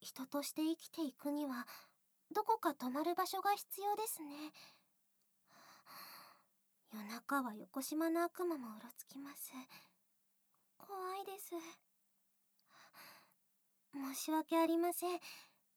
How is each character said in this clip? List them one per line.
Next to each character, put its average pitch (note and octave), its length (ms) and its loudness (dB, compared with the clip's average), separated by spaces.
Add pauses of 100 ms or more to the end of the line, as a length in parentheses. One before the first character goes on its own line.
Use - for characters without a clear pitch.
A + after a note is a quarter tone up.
人 - 240 -8
と C#4+ 160 0
し C4+ 100 -2
て D#4 120 2
生 D#4+ 140 4
き - 120 -14
て E4 140 -2
い C4 100 0
く - 160 -4
に D4 160 2
は、 B3 220 -2 (640)
ど G#4 120 2
こ A4+ 140 6
か D4+ 160 4
泊 B3+ 160 -4
ま C#4+ 140 2
る E4+ 100 4
場 F4 140 2
所 G4 140 0
が G4+ 120 6
必 - 280 -4
要 G#4 140 4
で G#4+ 120 0
す E4+ 160 -4
ね。 D4 280 -8 (2500)
夜 G#3+ 140 -6
中 B3 380 0
は A3+ 100 -4
横 A3 300 -6
島 D#4 260 2
の E4+ 140 4
悪 F4 200 0
魔 E4+ 140 2
も A3+ 180 -8
う A3 60 -14
ろ A#3+ 160 -14
つ - 80 -14
き - 140 -14
ま C#4 160 -12
す。 - 180 -12 (1200)
怖 F#4+ 400 -4
い G4 80 -4
で G4 120 -6
す。 F#4+ 180 -6 (2500)
申 C4+ 220 -4
し - 160 0
訳 D#4 260 4
あ E4 80 10
り E4 140 6
ま F4 140 6
せ F4 220 0
ん。 E4+ 60 -4 (560)